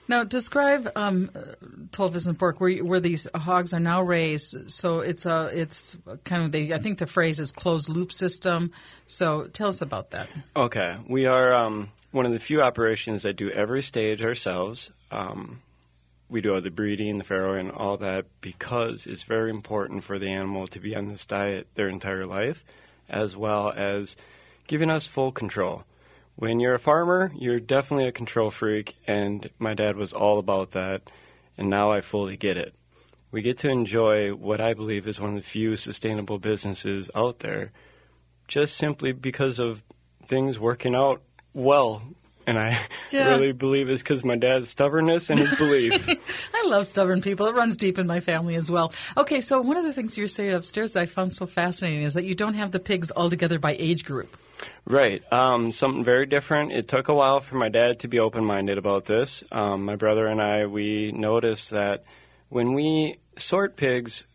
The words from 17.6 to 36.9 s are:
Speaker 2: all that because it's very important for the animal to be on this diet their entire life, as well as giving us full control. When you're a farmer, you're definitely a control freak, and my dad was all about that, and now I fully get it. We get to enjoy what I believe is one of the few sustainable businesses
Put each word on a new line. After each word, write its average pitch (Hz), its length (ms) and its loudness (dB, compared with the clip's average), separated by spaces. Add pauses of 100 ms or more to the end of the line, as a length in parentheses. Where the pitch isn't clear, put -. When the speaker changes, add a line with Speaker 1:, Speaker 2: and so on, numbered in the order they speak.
Speaker 2:
all 101 260 -4
that 95 280 -4 (160)
because 113 680 -6
it's - 160 -10
very 113 260 -2
important 101 540 -6
for 98 160 -8
the 98 80 -6
animal 95 400 -4
to 92 140 -16
be 104 160 -8
on 101 100 -6
this 104 180 -12
diet 98 500 -4
their 104 120 0
entire 95 380 -6
life, 101 400 -4 (420)
as 101 300 -4
well 104 360 0
as 101 440 -4 (500)
giving 156 220 0
us 160 180 0
full 131 240 -2
control. 95 520 -4 (540)
When 113 240 0
you're 123 140 4
a 123 40 -2
farmer, 175 560 2
you're 123 240 -2
definitely 135 480 0
a 123 60 -2
control 113 380 -2
freak, 107 440 -4 (100)
and 101 440 -2 (100)
my 110 140 -4
dad 104 240 0
was 101 160 -6
all 104 260 4
about 95 320 0
that, 95 300 -4 (560)
and 98 120 -2
now 104 220 4
I 104 80 2
fully 98 380 -4
get 98 200 -2
it. 82 160 -8 (580)
We 110 100 -4
get 123 180 -2
to 147 100 -2
enjoy 107 640 2
what 101 280 -4
I 113 120 2
believe 107 340 -6
is 101 120 -6
one 104 120 -4
of 104 40 -4
the 101 60 -6
few 110 340 -2
sustainable 107 640 -6
businesses 101 760 -4